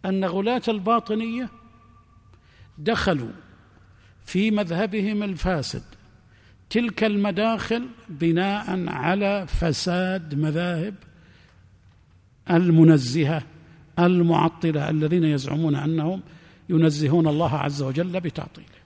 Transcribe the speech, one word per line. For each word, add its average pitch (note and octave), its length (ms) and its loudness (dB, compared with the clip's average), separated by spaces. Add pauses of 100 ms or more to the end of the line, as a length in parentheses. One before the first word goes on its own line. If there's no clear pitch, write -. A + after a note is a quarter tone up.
أن F#3+ 200 -2
غلاة G3 440 -2
الباطنية A3+ 800 -2 (1300)
دخلوا D3+ 540 -2 (920)
في G#3 260 0
مذهبهم G#3 720 -2
الفاسد F3+ 600 -4 (880)
تلك A3+ 340 0
المداخل G#3+ 840 -2 (220)
بناء F3+ 800 -2
على G3 580 0
فساد F3 880 -2
مذاهب E3 600 -2 (1600)
المنزهة D#3+ 920 6 (560)
المعطلة E3 920 2
الذين D#3 340 2
يزعمون D3 520 0
أنهم D#3+ 440 -2 (480)
ينزهون D#3+ 600 4
الله D3 260 0
عز C#3+ 280 -4
وجل E3+ 380 -4
بتعطيله. - 480 -10 (180)